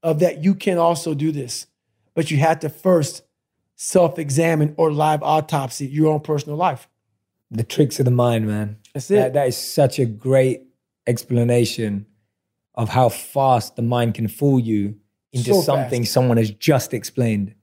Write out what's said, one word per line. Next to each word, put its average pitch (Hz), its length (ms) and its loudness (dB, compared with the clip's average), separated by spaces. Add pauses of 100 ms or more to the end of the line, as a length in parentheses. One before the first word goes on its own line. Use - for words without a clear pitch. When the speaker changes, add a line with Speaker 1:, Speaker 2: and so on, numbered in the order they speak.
Speaker 1:
of 160 180 0
that 156 240 0
you 190 100 4
can 190 240 -2
also 165 360 0
do 151 180 -2
this. 135 340 -8 (480)
But 160 160 -2
you 156 80 0
have 160 220 2
to 156 80 -6
first 170 540 0 (540)
self-examine 156 1000 0
or 160 160 2
live 151 300 0
autopsy 147 640 -2
your 151 260 2
own 151 80 0
personal 147 360 -4
life. 160 320 -4 (640)
Speaker 2:
The 110 140 -4
tricks - 340 0
of 135 60 2
the 123 80 4
mind, 120 340 2
man. 107 300 -4 (180)
Speaker 1:
That's 139 160 -8
it. 196 60 4
Speaker 2:
That, 131 180 2
that 139 140 2
is 123 80 -4
such - 420 0
a 131 80 2
great 131 560 0 (440)
explanation 120 1000 0 (680)
of 117 140 -4
how 123 200 4
fast 127 680 0
the 120 60 -6
mind 117 320 0
can 113 140 -4
fool 139 300 2
you 107 380 -2 (360)
into 123 220 -2
Speaker 1:
So - 60 4
Speaker 2:
something 135 420 -2
Speaker 1:
fast. 117 100 -4
Speaker 2:
someone 127 260 2
has 107 120 0
just 131 440 0
explained. 107 680 -2